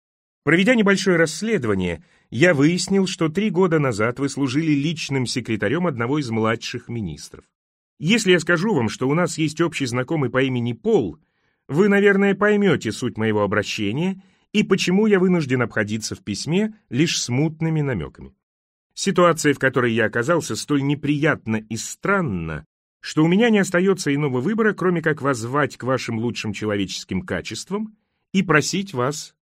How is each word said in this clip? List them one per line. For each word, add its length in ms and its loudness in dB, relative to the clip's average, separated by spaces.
Проведя 300 4
небольшое 440 2
расследование, 840 0
я 240 4
выяснил, 520 2
что 220 -2
три 220 -2
года 280 2
назад 400 0
вы 120 -2
служили 420 -2
личным 540 -2
секретарем 600 -2
одного 340 -2
из 100 -6
младших 580 -4
министров. 560 -10
Если 320 2
я 100 6
скажу 320 0
вам, 160 2
что 220 -2
у 40 0
нас 220 -2
есть 240 -2
общий 240 -2
знакомый 460 -2
по 120 2
имени 300 0
Пол, 460 0
вы, 220 4
наверное, 460 4
поймете 580 2
суть 260 -6
моего 240 2
обращения 800 -2
и 100 2
почему 440 2
я 120 4
вынужден 420 2
обходиться 540 -2
в 100 -18
письме 500 -2
лишь 320 0
смутными 640 -2
намеками. 520 -6
Ситуация, 580 2
в 60 0
которой 340 2
я 140 2
оказался, 500 -2
столь 260 -2
неприятна 720 -2
и 200 -8
странна, 880 -4
что 220 0
у 60 4
меня 220 4
не 80 4
остается 560 0
иного 260 -2
выбора, 320 0
кроме 300 -2
как 180 0
воззвать 560 -2
к 60 -14
вашим 360 -2
лучшим 360 -4
человеческим 640 -4
качествам 800 -8
и 100 2
просить 520 0
вас 400 -4